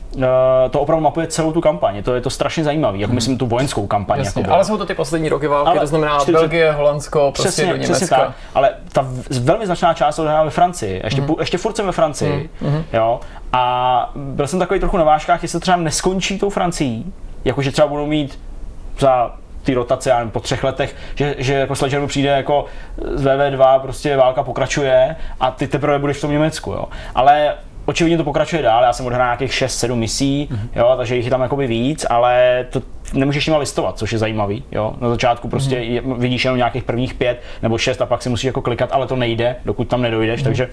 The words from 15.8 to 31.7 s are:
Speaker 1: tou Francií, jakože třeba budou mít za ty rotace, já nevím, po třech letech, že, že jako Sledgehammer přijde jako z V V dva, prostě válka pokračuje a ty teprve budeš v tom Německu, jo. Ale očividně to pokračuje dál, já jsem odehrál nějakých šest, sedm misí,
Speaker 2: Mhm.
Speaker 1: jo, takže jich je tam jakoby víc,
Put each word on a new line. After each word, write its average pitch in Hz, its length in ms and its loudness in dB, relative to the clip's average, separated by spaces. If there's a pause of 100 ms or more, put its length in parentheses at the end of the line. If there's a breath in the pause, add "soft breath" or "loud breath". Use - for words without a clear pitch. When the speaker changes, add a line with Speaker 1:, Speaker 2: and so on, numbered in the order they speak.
Speaker 1:
tou 202 100 0
Francií, 160 640 -2 (320)
jakože 135 260 0
třeba 151 160 4
budou 147 180 -4
mít 151 340 -2 (600)
za 127 320 4 (320)
ty 139 100 0
rotace, 127 360 0
já 120 80 4
nevím, 113 140 -2
po 117 80 -4
třech - 240 -4
letech, 139 320 -2 (200 loud breath)
že, 143 220 0
že 135 160 0
jako 135 220 0
Sledgehammer 139 340 0
přijde 139 200 0
jako 139 360 2 (480 loud breath)
z 139 100 -2
V 135 140 4
V 139 140 2
dva, 131 280 6
prostě 135 380 -2
válka 127 260 4
pokračuje 135 720 2 (240 loud breath)
a 131 120 0
ty 143 160 -4
teprve 143 320 0
budeš 143 180 -2
v - 40 -12
tom 147 100 -2
Německu, 151 400 0
jo. 95 140 -4 (300 loud breath)
Ale 143 400 4 (300)
očividně 165 320 2
to 160 60 0
pokračuje 151 380 0
dál, 120 220 4
já 120 100 6
jsem 131 120 -6
odehrál 123 220 2
nějakých 120 260 -2
šest, - 260 -2
sedm 120 200 0
misí, 139 520 0
Speaker 2:
Mhm. 113 240 -4
Speaker 1:
jo, 120 220 4
takže 123 180 -2
jich 120 100 0
je 127 60 -4
tam 127 100 2
jakoby 135 260 0
víc, 120 420 -2